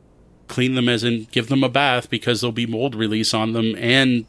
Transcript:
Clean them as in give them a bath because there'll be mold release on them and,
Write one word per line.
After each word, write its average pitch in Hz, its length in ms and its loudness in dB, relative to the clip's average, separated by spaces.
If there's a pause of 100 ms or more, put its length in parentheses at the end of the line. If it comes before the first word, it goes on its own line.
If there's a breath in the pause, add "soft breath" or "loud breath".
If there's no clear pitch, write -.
(480)
Clean 127 280 0
them 123 120 2
as 117 160 2
in 117 280 -2
give 117 180 -2
them 135 140 2
a 127 60 0
bath 127 400 0
because 117 300 -2
there'll 117 140 -2
be 120 120 -4
mold 117 300 -4
release 110 380 0
on 113 200 0
them 113 240 0
and, 123 520 2